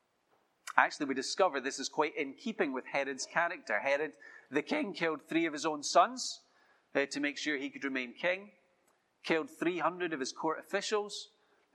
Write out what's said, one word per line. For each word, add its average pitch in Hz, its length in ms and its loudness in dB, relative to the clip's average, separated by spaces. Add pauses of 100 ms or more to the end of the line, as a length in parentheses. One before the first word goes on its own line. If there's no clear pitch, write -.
(760)
Actually, 147 300 4
we 135 80 0
discover 139 480 0
this 131 180 -6
is 127 80 -4
quite 151 300 -2
in 139 160 -4
keeping 180 400 -4
with 127 180 -4
Herod's 135 340 -4
character. 165 540 0
Herod 143 320 0 (400)
the 139 100 2
king 196 320 -2
killed 165 360 -2
three 165 160 2
of 156 80 -2
his 147 120 -4
own 151 180 -2
sons, 226 580 4 (540)
uh, 139 160 2
to 147 80 -4
make 143 180 -2
sure 151 200 0
he 139 120 -4
could 131 140 -10
remain 131 300 -2
king, 190 360 -2 (760)
killed 156 260 2
three 170 280 0
hundred 170 340 0
of 151 80 -2
his 131 140 -4
court 160 260 -2
officials, 208 680 -4 (460)